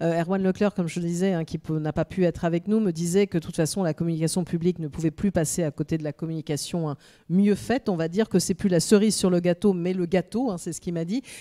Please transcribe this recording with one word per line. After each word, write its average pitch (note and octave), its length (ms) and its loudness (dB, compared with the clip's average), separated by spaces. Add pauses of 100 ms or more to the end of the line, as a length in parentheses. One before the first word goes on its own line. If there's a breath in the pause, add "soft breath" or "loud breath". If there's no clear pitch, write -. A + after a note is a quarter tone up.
Euh, E3 180 2
Erwan F#3+ 240 0
Leclerc, F#3+ 300 2
comme E3+ 160 -2
je F3 100 -6
le F3 60 -2
disais, F3 260 0
hein, E3 140 -2
qui - 120 -8
peut, D#3 220 -4
n'a D#3 140 -4
pas E3 100 0
pu F#3 220 0
être E3 180 0
avec E3+ 240 0
nous, G#3+ 140 2
me G3 100 2
disait F3 360 2
que F#3 100 -2
de D#3 60 0
toute - 120 -12
façon E3+ 260 0
la D#3+ 120 0
communication E3 500 0
publique E3+ 360 0
ne D#3 100 -6
pouvait D#3+ 220 -2
plus G3 200 -2
passer E3+ 320 0
à D3+ 80 0
côté D#3+ 260 -4
de D#3 60 -8
la D3 80 -4
communication, D#3+ 760 -6
hein, C#3 80 -6 (320 soft breath)
mieux G3 260 4
faite. - 320 -2
On G3 80 0
va E3 140 -2
dire G#3 180 0
que F#3+ 120 2
c'est F#3 160 0
plus - 120 -2
la F3 140 4
cerise G#3 340 4
sur F#3 140 2
le F3 100 4
gâteau, F3 320 2
mais F3+ 220 0
le F#3 120 -2
gâteau, G3 460 0
hein, F3+ 60 -4
c'est E3 160 -8
ce - 80 -12
qu'il F3 140 -6
m'a E3 100 -2
dit. A3 160 -4 (200 loud breath)